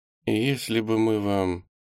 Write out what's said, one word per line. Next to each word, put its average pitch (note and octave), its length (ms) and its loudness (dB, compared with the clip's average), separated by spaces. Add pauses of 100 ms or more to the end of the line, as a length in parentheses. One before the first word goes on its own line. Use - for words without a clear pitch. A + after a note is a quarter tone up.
(260)
«Если A#2 540 0
бы A2 180 0
мы G#2+ 220 2
вам F#2+ 440 -2 (180)